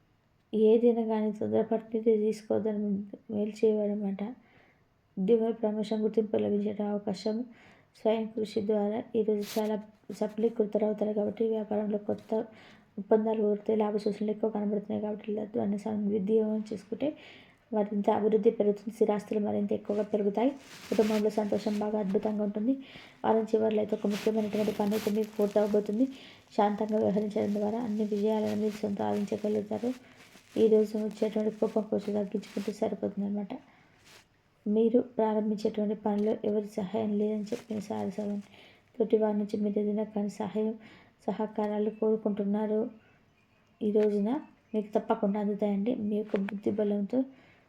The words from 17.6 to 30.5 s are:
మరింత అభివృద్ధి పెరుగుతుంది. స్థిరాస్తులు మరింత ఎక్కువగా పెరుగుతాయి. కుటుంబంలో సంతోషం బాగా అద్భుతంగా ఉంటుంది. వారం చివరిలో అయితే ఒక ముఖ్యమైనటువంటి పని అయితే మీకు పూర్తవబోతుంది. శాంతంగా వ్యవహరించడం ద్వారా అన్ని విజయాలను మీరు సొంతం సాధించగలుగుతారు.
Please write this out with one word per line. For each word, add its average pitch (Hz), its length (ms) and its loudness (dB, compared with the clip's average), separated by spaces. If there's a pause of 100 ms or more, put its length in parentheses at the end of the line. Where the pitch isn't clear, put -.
మరింత 208 380 0
అభివృద్ధి 214 400 4
పెరుగుతుంది. 208 440 0
స్థిరాస్తులు 214 460 0
మరింత 208 320 -2
ఎక్కువగా 208 320 -2
పెరుగుతాయి. 208 460 2 (340)
కుటుంబంలో 214 460 2
సంతోషం 208 480 0
బాగా 214 200 0
అద్భుతంగా 208 460 0
ఉంటుంది. 214 300 0 (440)
వారం 220 260 2
చివరిలో 214 380 2
అయితే 214 140 -2
ఒక 214 100 -2
ముఖ్యమైనటువంటి 208 680 0
పని 208 200 0
అయితే 214 160 -2
మీకు 214 220 0
పూర్తవబోతుంది. 208 760 2 (460)
శాంతంగా 214 460 2
వ్యవహరించడం 208 560 0
ద్వారా 208 260 -2
అన్ని 214 240 -2
విజయాలను 214 560 0
మీరు 214 160 -2
సొంతం 208 280 -2
సాధించగలుగుతారు. 208 880 -2 (640)